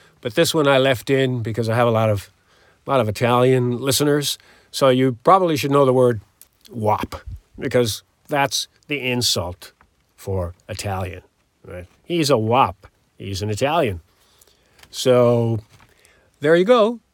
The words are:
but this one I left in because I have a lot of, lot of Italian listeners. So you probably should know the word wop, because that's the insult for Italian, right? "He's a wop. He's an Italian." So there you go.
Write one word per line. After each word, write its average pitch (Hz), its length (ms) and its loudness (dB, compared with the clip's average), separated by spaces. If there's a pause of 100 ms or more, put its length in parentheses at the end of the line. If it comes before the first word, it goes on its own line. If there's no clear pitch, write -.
(200)
but 123 140 -10
this 165 200 0
one 151 140 2
I 139 100 4
left 131 320 0
in 131 320 0
because 113 260 -4
I 110 60 -2
have 120 140 2
a - 20 2
lot 110 200 2
of, 104 200 -4 (560)
lot 135 140 2
of 110 80 0
Italian 123 720 0
listeners. 143 600 -2 (320)
So - 180 0
you 131 360 0
probably 175 320 4
should 139 160 -2
know 143 120 4
the 131 80 2
word 123 280 2 (500)
wop, 107 520 -4 (360)
because 123 440 -2 (260)
that's 139 400 -2 (180)
the 139 140 -8 (100)
insult 107 640 -4 (440)
for 90 380 -8 (140)
Italian, 92 540 -10 (420)
right? 92 220 -16 (180)
"He's 160 260 -2
a 127 80 4
wop. 110 480 0 (300)
He's 95 260 -10
an 107 80 -6
Italian." 123 500 -2 (880)
So 120 680 2 (800)
there 151 160 4
you 180 80 2
go. 233 360 2 (140)